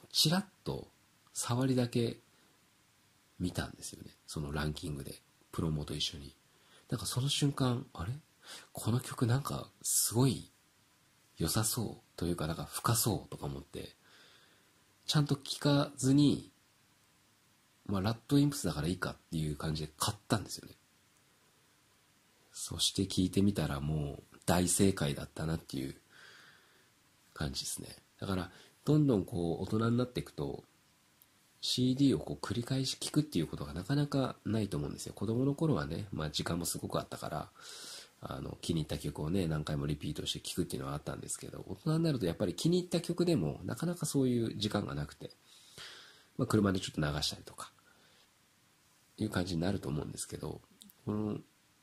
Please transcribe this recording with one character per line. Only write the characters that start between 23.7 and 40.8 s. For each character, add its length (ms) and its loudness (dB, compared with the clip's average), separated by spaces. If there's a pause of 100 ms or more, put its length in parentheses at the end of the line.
も 400 -2 (140)
う 120 -20
大 220 4
正 260 6
解 220 0
だ 80 -6
っ 40 -8
た 200 -4
な 80 0
っ 20 -2
て 200 -8
い 120 -4
う 60 -10 (1400)
感 180 -2
じ 100 -6
で 40 -6
す 160 -6
ね。 80 -12 (300)
だ 80 -6
か 80 0
ら、 160 -4 (340)
ど 140 6
ん 80 6
ど 100 6
ん 80 2
こ 340 -2
う 40 -2
大 160 0
人 100 4
に 80 4
な 60 4
っ 40 -2
て 120 -4
い 40 -4
く 80 -12
と、 320 -6 (1000)
シ 320 2
ー 20 2
デ 100 6
ィ 40 10
ー 60 6
を 40 2
こ 220 -6
う 40 -6
繰 80 -2
り 100 0
返 220 -2
し 140 -4
聞 120 -6
く 100 4
っ 20 4
て 160 0
い 20 4
う 60 2
こ 100 -8
と 80 -4
が 80 -10
な 100 -4
か 120 0
な 100 4
か 300 0 (100)
な 160 2
い 60 0
と 100 -2
思 80 0
う 60 -2
ん 20 -6
で 60 -12
す 80 -10
よ。 80 -12
子 100 -4
供 200 2
の 100 2
頃 180 2
は 140 0
ね、 260 -4
ま 120 -2
あ、 40 0
時 140 -4
間 160 0
も 60 -4
す 120 -2
ご 100 -6
く 120 -2
あ 20 -4
っ 80 -10
た 80 -10
か 120 -8
ら、 200 -6 (800)
あ 140 -6
の、 200 -8
気 120 -2
に 60 4
入 60 0
っ 20 -18
た 100 -2
曲 240 -6
を 80 -2
ね、 160 2
何 180 0
回 140 -2
も 80 -2
リ 100 0
ピ 140 -6
ー 40 -4
ト 120 -6
し 80 -2
て 60 -6
聞 160 -8
く 80 0
っ 20 0
て 120 -8
い 20 -4
う 40 -6